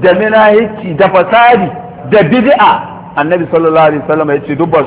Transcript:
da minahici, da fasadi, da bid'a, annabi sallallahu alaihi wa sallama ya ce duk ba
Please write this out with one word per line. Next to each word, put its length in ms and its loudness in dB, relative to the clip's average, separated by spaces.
da 120 4
minahici, 840 0
da 120 2
fasadi, 600 2
da 140 4
bid'a, 480 2
annabi 360 -2
sallallahu 340 2
alaihi 160 0
wa 60 -12
sallama 260 -2
ya 140 -2
ce 80 -6
duk 160 -2
ba 160 2